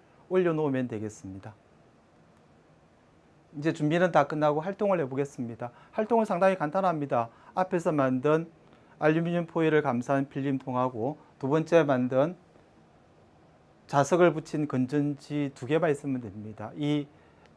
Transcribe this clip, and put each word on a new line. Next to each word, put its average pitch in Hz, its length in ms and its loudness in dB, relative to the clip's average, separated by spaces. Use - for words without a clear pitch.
올려놓으면 156 600 0
되겠습니다. 104 680 -10
이제 151 160 -2
준비는 160 400 2
다 151 140 6
끝나고 151 340 0
활동을 190 400 -2
해보겠습니다. 131 720 -6
활동은 220 340 0
상당히 190 300 2
간단합니다. 151 760 -2
앞에서 180 380 0
만든 147 580 2
알루미늄 170 480 0
포일을 160 340 2
감싼 139 480 0
필름통하고 127 880 -4
두 135 100 -4
번째 160 360 4
만든 131 520 0
자석을 165 480 4
붙인 156 340 -4
건전지 143 840 -2
두 - 100 -14
개만 160 260 2
있으면 139 300 -4
됩니다. 107 560 -12
이 147 300 -2